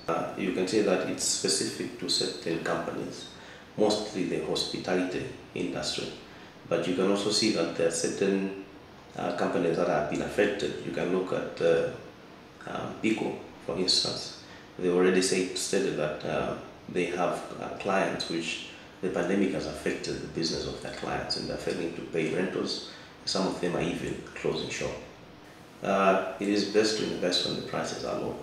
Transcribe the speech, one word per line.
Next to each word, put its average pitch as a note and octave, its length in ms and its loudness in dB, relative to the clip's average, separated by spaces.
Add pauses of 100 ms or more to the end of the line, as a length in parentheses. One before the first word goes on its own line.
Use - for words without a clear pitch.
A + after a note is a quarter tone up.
Uh, - 300 0
you F#2+ 160 0
can F#2 160 2
see G#2+ 140 6
that F#2+ 260 4
it's - 160 -2
specific - 760 0
to F2+ 100 -4
certain - 540 0
companies, - 680 -4 (480)
mostly G#2 520 2
the D#2+ 160 0
hospitality - 800 0 (300)
industry. - 580 -2 (560)
But E2+ 180 2
you F2+ 80 2
can F#2+ 160 4
also G2+ 200 2
see G#2+ 220 4
that E2+ 240 2
there E2+ 120 4
are - 20 2
certain, F#2+ 760 0 (500)
uh, F2 200 -2
companies F2 420 2
that F2 100 4
have - 220 2
been - 120 0
affected. - 640 2
You - 60 -4
can E2 180 0
look F#2 220 2
at, - 280 -2
uh, E2 280 6 (840)
um, - 320 -6
Pico, A2 320 2 (320)
for - 120 -2
instance. - 680 0 (340)
They F2+ 120 2
already F#2 320 6
said, F#2 340 2
stated - 400 2
that, D3+ 280 -2
uh, - 320 0 (320)
they F2+ 180 0
have, F2 340 0 (200)
uh, - 80 -6 (100)
clients F#2+ 520 0
which - 400 -4 (300)
the F#2 100 0
pandemic F2+ 420 2
has - 140 -2
affected - 540 -2
the - 80 -8
business D#2+ 380 -2
of - 160 -6
their - 120 -6
clients, - 420 -2
and - 120 -4
they're - 80 -2
failing E2+ 380 -2
to - 60 -8
pay D#2+ 340 0
rentals. - 560 0 (360)
Some F#2 200 2
of - 140 -2
them E2+ 160 2
are - 60 0
even - 380 -2 (140)
closing - 360 -2
shop. D2 200 -2 (920)
Uh, F#2+ 560 4
it G2+ 80 0
is G2+ 160 4
best G#2+ 340 4
to F#2 140 0
invest F2+ 340 2
when - 100 -2
the - 60 -4
prices - 420 -4
are - 140 -2
low - 240 -4